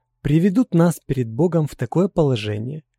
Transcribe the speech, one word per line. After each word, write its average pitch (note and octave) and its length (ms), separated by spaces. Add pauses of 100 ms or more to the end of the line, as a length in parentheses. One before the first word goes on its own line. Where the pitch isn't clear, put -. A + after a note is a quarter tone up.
(220)
приведут F#3 520
нас E3+ 260
перед B2+ 300
Богом D#3 380
в - 80
такое E3 320
положение, B2 760 (160)